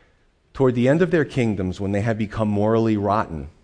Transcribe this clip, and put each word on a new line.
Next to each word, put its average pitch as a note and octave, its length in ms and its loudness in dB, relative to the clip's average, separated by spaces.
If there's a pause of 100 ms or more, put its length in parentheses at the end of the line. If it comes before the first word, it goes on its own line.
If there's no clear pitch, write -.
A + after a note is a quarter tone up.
(540)
"Toward C3 220 2
the B2 120 2
end D#3+ 140 4
of E3+ 80 0
their E3 160 2
kingdoms, G2+ 540 -2
when G2 120 -4
they G2+ 80 0
have A2 160 -2
become A2 320 -4
morally G#2+ 480 2
rotten, G2 520 -2 (160)